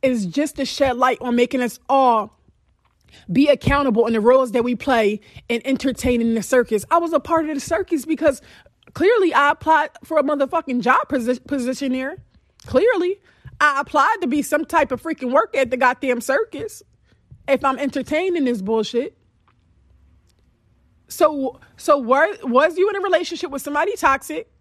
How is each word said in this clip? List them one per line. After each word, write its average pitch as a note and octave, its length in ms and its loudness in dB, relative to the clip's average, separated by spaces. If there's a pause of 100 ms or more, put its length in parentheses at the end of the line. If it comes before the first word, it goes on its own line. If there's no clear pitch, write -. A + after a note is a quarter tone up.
is A#3+ 260 0
just C#4 300 -4
to C#4 80 -4
shed B3+ 320 -2
light B3+ 220 2
on B3 160 -2
making B3 260 2
us B3 180 -4 (100)
all B3 500 2 (920)
be C4+ 160 4
accountable C4+ 600 2
in A#3 60 0
the A3+ 60 2
roles B3 320 4
that A#3 120 0
we B3 120 -2
play G#3+ 440 0 (300)
in A#3 160 -2
entertaining B3 720 0
the A3 80 -2
circus. A3+ 480 0
I E4+ 80 4
was E4+ 140 -4
a D4+ 60 2
part D#4+ 300 -2
of D4+ 60 -6
the C#4+ 60 -6
circus E4 440 -4
because D#4 360 0 (520)
clearly F#4+ 400 2
I C#4+ 180 4
applied D#4 380 2 (140)
for D#4+ 160 0
a C#4+ 40 2
motherfucking C#4 580 -2
job E4 280 2
posi-, B3 380 -4
position C4 460 -4
there. C4 240 -6 (480)
Clearly, F4+ 540 0 (400)
I C#4+ 200 2
applied D4+ 420 2
to E4+ 60 -4
be C#4 140 -2
some D#4 240 -2
type D#4 260 0
of B3+ 100 -6
freaking C4+ 300 -6
work D4+ 240 0
at B3+ 160 0
the B3+ 60 -4
goddamn B3 440 0
circus D#4+ 640 -4 (640)
if C#4 160 0
I'm C4+ 160 0
entertaining D4+ 640 -4
this A#3+ 180 -2
bullshit. A3+ 560 -4 (1900)
So, C#4+ 520 -2 (180)
so E4 220 2
were, C4 440 2
was C#4+ 340 2
you G4 120 2
in G4+ 60 -4
a G4 60 -4
relationship F4 480 -2
with C4+ 120 -8
somebody D4+ 340 -4
toxic? D4+ 640 -2